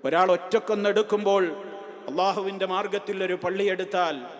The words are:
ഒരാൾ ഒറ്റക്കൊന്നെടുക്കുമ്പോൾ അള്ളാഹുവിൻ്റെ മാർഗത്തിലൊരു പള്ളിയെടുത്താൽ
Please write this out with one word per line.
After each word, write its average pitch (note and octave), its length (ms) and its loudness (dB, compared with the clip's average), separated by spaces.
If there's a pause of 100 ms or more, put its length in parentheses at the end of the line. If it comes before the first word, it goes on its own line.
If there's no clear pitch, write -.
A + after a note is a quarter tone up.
ഒരാൾ E3+ 300 4
ഒറ്റക്കൊന്നെടുക്കുമ്പോൾ G3+ 1080 2 (680)
അള്ളാഹുവിൻ്റെ F#3+ 640 0
മാർഗത്തിലൊരു F#3+ 680 -2
പള്ളിയെടുത്താൽ F#3 720 0 (240)